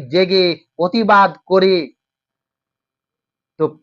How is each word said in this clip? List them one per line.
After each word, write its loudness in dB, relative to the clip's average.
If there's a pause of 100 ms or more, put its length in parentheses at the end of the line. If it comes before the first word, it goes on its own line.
জেগে 0 (300)
প্রতিবাদ 0 (140)
করে, 2 (1800)
তো -4 (200)